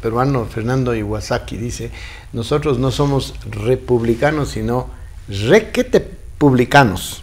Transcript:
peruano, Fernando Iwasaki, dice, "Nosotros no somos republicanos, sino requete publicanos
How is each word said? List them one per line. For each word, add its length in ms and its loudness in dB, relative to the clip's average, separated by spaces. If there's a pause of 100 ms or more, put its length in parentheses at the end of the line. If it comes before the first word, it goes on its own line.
peruano, 440 0
Fernando 480 -2
Iwasaki, 640 -4
dice, 340 -8 (420)
"Nosotros 460 0
no 120 2
somos 440 0 (160)
republicanos, 1000 0
sino 380 -2 (400)
requete 720 2 (380)
publicanos 840 4